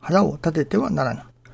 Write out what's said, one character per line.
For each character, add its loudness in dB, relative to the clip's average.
腹 4
を 0
立 -2
て 0
て -2
は 0
な 0
ら -2
ぬ。 -10